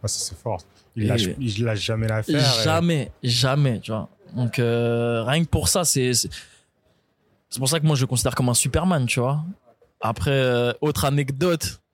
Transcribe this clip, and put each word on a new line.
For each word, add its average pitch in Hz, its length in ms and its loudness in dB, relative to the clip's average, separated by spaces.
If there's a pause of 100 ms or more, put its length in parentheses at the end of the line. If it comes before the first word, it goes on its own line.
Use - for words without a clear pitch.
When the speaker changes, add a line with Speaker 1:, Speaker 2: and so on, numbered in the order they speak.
Speaker 1:
Ah, 110 40 -2
ça, - 100 -4
c'est - 180 -6
fort. 98 260 -8 (340)
Il 110 80 -2
Speaker 2:
Et - 20 2
Speaker 1:
lâche, 104 200 2 (140)
il 113 240 -2
lâche 110 180 0
jamais 110 260 -2
l'affaire 110 340 0
et 120 220 2
Speaker 2:
Jamais, 160 480 2 (100)
jamais, 127 600 2
tu - 100 -10
vois. 110 180 -6 (260)
Donc, 120 240 -2
euh, 117 640 0
rien 139 220 2
que - 40 -10
pour 147 200 0
ça, 180 160 0
c'est, 127 280 0
c'est, 120 140 0 (1200)
c'est - 100 -10
pour 135 100 0
ça 165 100 2
que 151 60 0
moi, 156 100 4
je 127 60 2
le 131 60 0
considère 123 280 0
comme 127 140 2
un 120 60 2
Superman, 156 500 2
tu 120 160 0
vois. 143 240 -2 (560)
Après, 117 300 -2
euh, 123 500 2
autre 151 240 0
anecdote. 143 760 0 (140)